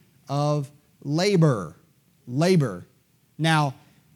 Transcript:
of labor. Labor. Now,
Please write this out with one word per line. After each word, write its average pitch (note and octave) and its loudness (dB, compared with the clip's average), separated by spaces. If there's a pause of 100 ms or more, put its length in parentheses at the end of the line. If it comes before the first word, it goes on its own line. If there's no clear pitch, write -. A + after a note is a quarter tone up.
(280)
of C#3+ -2 (340)
labor. D3+ 0 (520)
Labor. C3+ 0 (520)
Now, D3+ 0 (400)